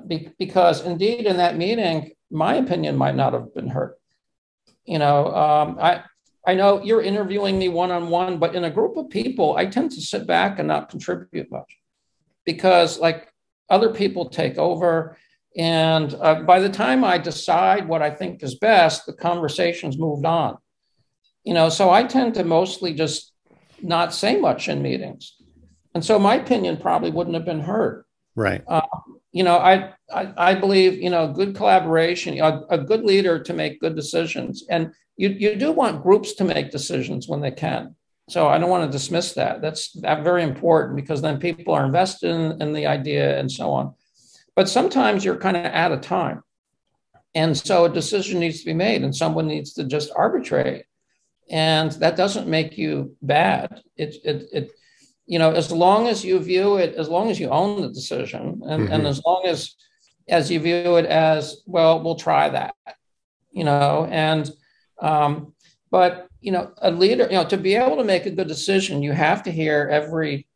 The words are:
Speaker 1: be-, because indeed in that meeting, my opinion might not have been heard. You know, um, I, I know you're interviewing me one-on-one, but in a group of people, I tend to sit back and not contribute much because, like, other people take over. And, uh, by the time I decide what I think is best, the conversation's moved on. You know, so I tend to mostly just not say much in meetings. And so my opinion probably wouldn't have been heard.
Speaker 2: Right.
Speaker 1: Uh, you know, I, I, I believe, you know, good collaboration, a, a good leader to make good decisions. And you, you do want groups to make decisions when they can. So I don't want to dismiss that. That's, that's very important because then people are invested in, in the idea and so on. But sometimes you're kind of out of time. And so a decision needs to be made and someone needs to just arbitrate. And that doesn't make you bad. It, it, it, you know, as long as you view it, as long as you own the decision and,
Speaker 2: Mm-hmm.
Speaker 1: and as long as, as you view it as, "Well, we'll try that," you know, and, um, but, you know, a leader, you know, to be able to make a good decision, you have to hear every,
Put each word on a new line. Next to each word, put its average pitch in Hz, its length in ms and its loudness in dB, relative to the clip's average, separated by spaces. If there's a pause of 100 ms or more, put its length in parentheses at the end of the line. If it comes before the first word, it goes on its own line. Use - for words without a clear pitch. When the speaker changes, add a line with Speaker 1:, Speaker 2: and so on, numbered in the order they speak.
Speaker 1:
be-, 160 320 -8
because 175 480 2
indeed 208 400 -2
in 190 120 2
that 175 200 2
meeting, 175 540 -2 (180)
my 160 280 0
opinion 165 380 -2
might 135 200 0
not 131 180 0
have 117 220 -6
been - 140 -8
heard. - 260 -6 (880)
You 160 140 -4
know, 143 340 2
um, 151 480 2
I, 175 220 2 (420)
I 185 80 2
know 196 300 4
you're 220 180 2
interviewing 196 560 -2
me 185 100 0
one-on-one, 175 680 -2
but 165 160 0
in 180 120 -4
a 160 40 -2
group 190 260 -2
of 311 140 -8
people, - 480 0
I 180 80 2
tend 208 280 -2
to - 80 -14
sit - 260 -8
back 190 320 0
and - 80 -2
not - 240 -2
contribute 170 580 -10
much - 300 -14 (640)
because, 170 540 2
like, 160 300 0 (400)
other 220 240 4
people 190 360 -4
take - 280 -4
over. 165 600 0 (400)
And, 160 600 2
uh, 160 220 4
by 180 180 8
the 196 100 2
time 247 340 2
I 180 140 2
decide 175 680 0
what 160 140 0
I 151 100 0
think 175 320 -10
is 127 120 -8
best, 190 500 4
the 151 80 -12
conversation's 170 840 -4
moved 151 280 -4
on. 160 320 0 (840)
You - 100 -4
know, 165 160 6
so 185 200 4
I 208 140 8
tend 247 320 0
to 190 80 -2
mostly 170 500 0
just 151 380 -4 (500)
not 170 320 0
say 247 260 0
much 165 280 0
in 143 140 -2
meetings. - 560 -8 (580)
And 165 80 -4
so 214 160 4
my 202 160 4
opinion 185 420 -2
probably 165 320 0
wouldn't 170 260 -4
have 165 100 -6
been 156 160 -4
heard. 185 420 -4 (320)
Speaker 2:
Right. 98 320 0
Speaker 1:
Uh, 160 140 0 (500)
you 180 120 0
know, 175 140 6
I, 190 360 4 (200)
I, - 240 -6
I 185 180 4
believe, 190 460 2
you 180 80 -2
know, 165 220 0
good 196 240 -4
collaboration, 170 840 2
a, 156 300 2
a 170 80 0
good 208 280 -2
leader 190 360 2
to 175 120 -8
make 156 260 -4
good 165 160 -4
decisions. 160 720 -6
And 160 220 -2 (240)
you, 196 140 0
you 202 260 0
do 277 160 -2
want 208 320 -2
groups 190 300 4
to 196 100 -4
make 151 260 -2
decisions 135 580 -6
when 147 140 -6
they 139 100 -4
can. 139 440 -6 (340)
So 165 180 2
I 147 100 4
don't 175 120 2
want 175 200 0
to 139 80 -6
dismiss 165 360 -4
that. - 280 -4
That's, 156 300 -8
that's 151 320 -4
very 175 200 2
important 147 520 0
because 139 260 -6
then 143 200 -2
people 170 320 -4
are 139 120 2
invested 175 440 0
in, 160 320 -2
in 151 100 -4
the 151 160 -4
idea 143 500 0
and 135 140 -4
so - 200 -6
on. - 220 -4 (640)
But 196 140 4
sometimes 240 560 2
you're 180 100 0
kind 185 220 -2
of 175 80 -4
out 165 260 0
of 139 80 -4
time. 175 420 -4 (920)
And 160 220 2
so 180 260 4
a 170 60 6
decision 180 500 -2
needs 165 220 -2
to - 40 -14
be 160 80 -6
made 180 300 0
and 139 100 -2
someone 160 320 -2
needs 151 280 -6
to 160 100 -6
just 147 320 -4
arbitrate. - 680 0 (640)
And 160 440 0
that 170 220 0
doesn't 196 320 -2
make 160 300 -2
you 147 440 -6
bad. 147 600 0 (160)
It, 151 260 -8
it, 147 300 -6
it, 147 180 -6 (540)
you 175 120 -4
know, 160 140 4
as 160 180 0
long 185 380 4
as 202 160 -2
you 185 160 2
view 185 380 0
it, 175 180 0
as 151 140 -6
long 185 200 0
as 185 120 -2
you - 80 -4
own 196 320 0
the 139 80 -6
decision - 760 -8
and, 151 180 -2
Speaker 2:
Mm-hmm. 101 100 -2
Speaker 1:
and 151 120 0
as 143 200 -2
long 185 200 0
as, 170 300 -4 (540)
as 160 200 2
you 165 120 -2
view 175 340 2
it 165 100 4
as, 156 600 2
"Well, 165 360 2
we'll 160 140 -4
try 151 340 2
that," - 260 -6 (760)
you 170 140 -4
know, 147 440 2
and, 156 400 0 (520)
um, 151 520 0 (380)
but, 180 360 2 (140)
you 196 100 -6
know, 175 280 -4
a 185 120 2
leader, 202 340 2
you - 120 -4
know, 165 80 2
to 185 120 -2
be 190 180 0
able 262 220 2
to 254 60 0
make 185 220 0
a 190 60 -6
good 170 160 -4
decision, 156 560 -2
you 143 100 -2
have 165 300 2
to 185 80 -8
hear 151 400 0
every, 151 640 -2